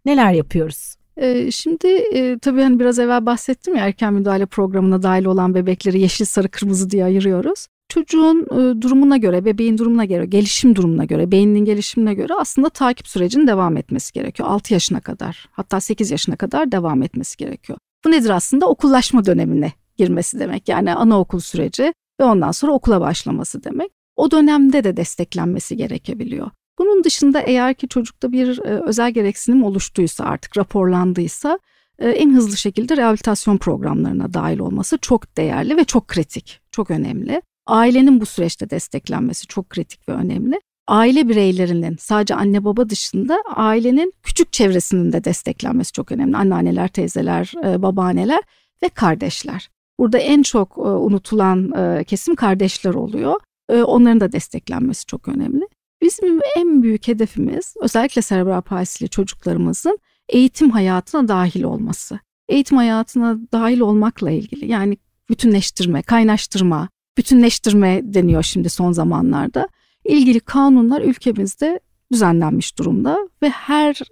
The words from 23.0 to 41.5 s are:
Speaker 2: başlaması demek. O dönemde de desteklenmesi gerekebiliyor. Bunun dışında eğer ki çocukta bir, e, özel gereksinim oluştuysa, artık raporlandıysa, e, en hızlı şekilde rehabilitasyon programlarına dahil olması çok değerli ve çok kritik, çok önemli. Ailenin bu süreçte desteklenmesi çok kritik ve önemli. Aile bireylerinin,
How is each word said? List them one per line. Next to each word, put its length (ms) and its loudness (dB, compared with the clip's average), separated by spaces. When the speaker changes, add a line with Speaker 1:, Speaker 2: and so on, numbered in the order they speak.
Speaker 2:
başlaması 640 -6
demek. 260 -8
O 140 2
dönemde 540 4
de 120 -2
desteklenmesi 800 -6
gerekebiliyor. 760 -8
Bunun 260 2
dışında 360 2
eğer 340 0
ki 140 -6
çocukta 440 -4
bir, 320 0
e, 220 -2
özel 260 0
gereksinim 520 2
oluştuysa, 600 -2
artık 320 -8
raporlandıysa, 1040 0
e, 100 -2
en 260 4
hızlı 220 4
şekilde 400 -2
rehabilitasyon 600 2
programlarına 800 -2
dahil 240 -2
olması 400 -4
çok 380 -2
değerli 400 -2
ve 80 4
çok 240 0
kritik, 520 -6
çok 200 -6
önemli. 520 -4
Ailenin 540 4
bu 60 -2
süreçte 440 -6
desteklenmesi 760 -6
çok 240 -10
kritik 380 -10
ve 40 -8
önemli. 480 -4
Aile 400 4
bireylerinin, 720 0